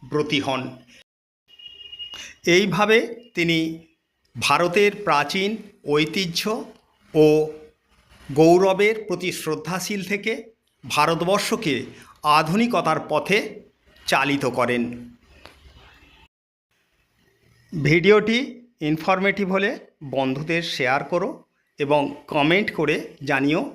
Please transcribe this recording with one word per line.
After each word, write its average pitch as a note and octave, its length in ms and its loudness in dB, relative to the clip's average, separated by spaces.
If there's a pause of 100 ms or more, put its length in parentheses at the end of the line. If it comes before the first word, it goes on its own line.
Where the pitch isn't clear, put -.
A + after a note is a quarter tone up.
ব্রতী D3 360 -2
হন। C3 220 -2 (1800)
এইভাবে G3+ 520 4 (380)
তিনি E3+ 220 0 (800)
ভারতের F3 560 2 (120)
প্রাচীন D#3+ 460 0 (380)
ঐতিহ্য E3 540 -2 (720)
ও D#3 120 6 (1040)
গৌরবের F#3 680 4 (120)
প্রতি F3+ 240 -4
শ্রদ্ধাশীল F3 720 -6
থেকে G3+ 300 -6 (500)
ভারতবর্ষকে D#3 920 0 (480)
আধুনিকতার D#3+ 760 2 (100)
পথে D#3 280 0 (680)
চালিত C#3+ 400 0
করেন। A#2+ 380 0 (3000)
ভিডিওটি F#3 640 4 (420)
ইনফরমেটিভ F#3+ 720 0
হলে F#3+ 200 0 (320)
বন্ধুদের C#3 600 -2
শেয়ার C#3+ 400 0
করো F3 260 -2 (500)
এবং D3 220 2 (260)
কমেন্ট E3 440 2
করে D#3 240 0 (300)
জানিও। C#3+ 360 0 (140)